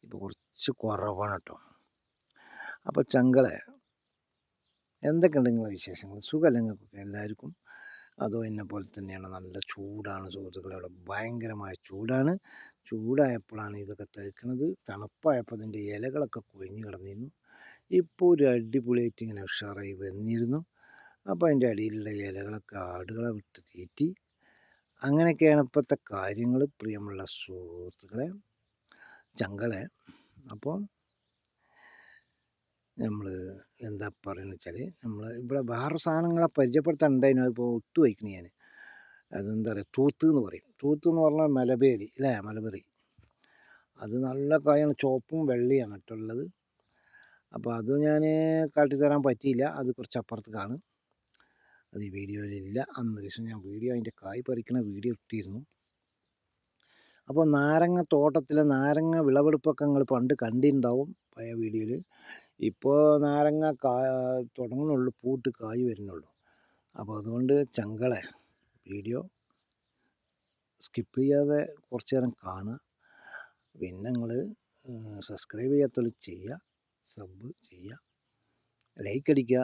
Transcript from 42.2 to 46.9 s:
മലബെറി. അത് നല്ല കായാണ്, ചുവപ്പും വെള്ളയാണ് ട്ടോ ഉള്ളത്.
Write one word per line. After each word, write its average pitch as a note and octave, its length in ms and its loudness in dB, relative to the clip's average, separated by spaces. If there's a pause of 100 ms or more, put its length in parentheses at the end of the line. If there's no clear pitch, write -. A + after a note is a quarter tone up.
മലബെറി. G#2+ 340 -8 (1200)
അത് A2+ 120 -6 (120)
നല്ല C#3 240 -2 (140)
കായാണ്, D3 360 6
ചുവപ്പും C3+ 400 0 (100)
വെള്ളയാണ് B2 500 2
ട്ടോ - 180 -14
ഉള്ളത്. A2+ 260 -6 (1120)